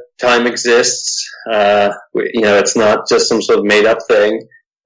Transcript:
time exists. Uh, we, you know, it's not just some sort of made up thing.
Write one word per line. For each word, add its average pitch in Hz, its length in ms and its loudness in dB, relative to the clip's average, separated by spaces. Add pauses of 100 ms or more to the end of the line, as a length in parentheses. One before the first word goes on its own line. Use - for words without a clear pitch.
(200)
time 120 260 0
exists. 120 800 -2 (240)
Uh, 101 440 2 (180)
we, - 220 -4
you 113 80 0
know, 104 160 2
it's 95 180 0
not 113 320 0
just - 180 0
some 117 140 0
sort 107 200 0
of 101 40 -4
made 104 220 2
up 117 200 0
thing. 107 400 0 (380)